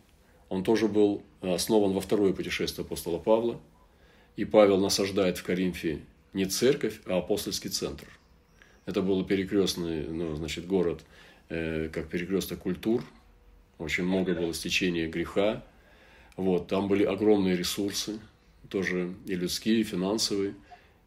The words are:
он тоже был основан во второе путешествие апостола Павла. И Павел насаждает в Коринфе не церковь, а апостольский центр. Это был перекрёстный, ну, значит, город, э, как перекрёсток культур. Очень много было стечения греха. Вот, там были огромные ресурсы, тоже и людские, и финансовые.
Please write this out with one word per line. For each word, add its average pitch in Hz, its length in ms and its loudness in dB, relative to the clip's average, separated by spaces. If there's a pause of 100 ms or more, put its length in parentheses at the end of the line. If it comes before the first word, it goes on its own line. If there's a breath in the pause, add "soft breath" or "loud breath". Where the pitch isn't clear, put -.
(500 soft breath)
он 95 140 -2
тоже 110 240 4
был 101 340 4 (200)
основан 95 520 2
во 95 80 0
второе 98 320 2
путешествие 87 520 -6
апостола 85 340 -4
Павла. 117 420 2 (760 soft breath)
И 104 100 -4
Павел 101 340 8
насаждает 95 580 0
в - 60 -10
Коринфе 87 560 -2 (340)
не 95 140 0
церковь, 123 580 0
а 92 120 0
апостольский 95 520 -2
центр. 76 380 -6 (800 soft breath)
Это 95 160 -2
был 95 200 2
перекрёстный, 90 840 0
ну, 80 280 -4
значит, 82 300 -8
город, 87 380 0 (460 loud breath)
э, 80 400 -4
как 78 200 -8
перекрёсток 87 500 -4
культур. 95 440 -2 (720)
Очень 82 280 -2
много 92 280 2
было 82 200 -2
стечения 87 540 -2
греха. 98 560 -2 (720 soft breath)
Вот, 92 320 0
там 98 200 0
были 98 160 4
огромные 101 540 4
ресурсы, 104 640 -4 (500)
тоже 90 440 -2 (120)
и 95 100 -4
людские, 98 460 0
и - 20 0
финансовые. 101 720 -2 (520 loud breath)